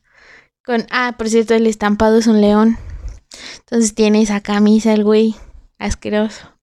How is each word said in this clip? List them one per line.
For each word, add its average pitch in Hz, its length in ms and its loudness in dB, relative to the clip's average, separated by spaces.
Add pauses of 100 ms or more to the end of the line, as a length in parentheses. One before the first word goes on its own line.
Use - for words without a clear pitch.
(640)
con, 233 260 -4
ah, 247 260 -4
por 226 120 -6
cierto, 226 260 2
el 226 120 2
estampado 214 520 0
es 226 80 0
un 214 140 4
león. 214 360 2 (840)
Entonces, 226 360 -4
tiene 214 260 2
esa 208 200 -2
camisa 214 520 2
el 214 100 0
güey, 220 320 2 (420)
asqueroso. 208 760 -6 (120)